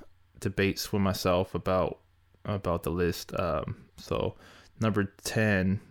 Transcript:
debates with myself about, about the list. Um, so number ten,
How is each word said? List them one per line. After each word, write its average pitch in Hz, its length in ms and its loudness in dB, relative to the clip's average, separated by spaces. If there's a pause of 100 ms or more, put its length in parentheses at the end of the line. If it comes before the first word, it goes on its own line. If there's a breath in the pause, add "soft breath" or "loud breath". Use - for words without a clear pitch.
(400)
debates 98 520 0
with 101 100 2
myself 92 520 2
about, 92 460 0 (440)
about 95 380 -2
the - 80 -4
list. 85 480 -2
Um, 80 380 -2 (200)
so - 380 -4 (460 loud breath)
number 104 240 2 (180)
ten, 101 580 2 (100)